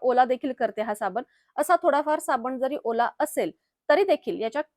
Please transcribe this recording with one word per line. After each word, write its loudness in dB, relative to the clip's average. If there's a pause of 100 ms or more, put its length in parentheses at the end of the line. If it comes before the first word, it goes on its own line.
ओला 4
देखील -2
करते -4
हा -4
साबण, -4 (340)
असा 2
थोडाफार 2
साबण -4
जरी -2
ओला 0
असेल, -2 (380)
तरी 6
देखील 0
याच्या -4 (140)